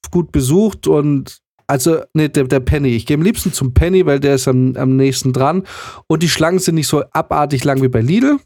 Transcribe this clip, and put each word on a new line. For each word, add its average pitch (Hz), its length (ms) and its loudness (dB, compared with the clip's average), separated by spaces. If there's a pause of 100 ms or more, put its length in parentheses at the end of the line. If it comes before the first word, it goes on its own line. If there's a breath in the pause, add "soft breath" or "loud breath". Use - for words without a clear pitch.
(100)
gut 175 220 -2
besucht 160 540 0
und, 147 520 0 (280)
also, 147 340 0 (140)
nee, 156 140 0
der, 143 160 0
der 131 160 0
Penny. 143 360 0
Ich 113 100 -4
geh 147 80 0
am 147 80 0
liebsten 196 300 0
zum 127 220 -4
Penny, 185 320 4
weil 143 140 2
der 139 140 2
ist 131 140 -2
am, 127 280 2
am 131 200 0
nächsten 135 360 0
dran. 143 300 0 (460 loud breath)
Und 156 140 0
die 170 60 0
Schlangen 165 300 0
sind 180 160 0
nicht 156 140 -2
so 147 240 0
abartig 147 520 -2
lang 135 180 0
wie 131 60 2
bei 120 120 0
Lidl. 254 460 2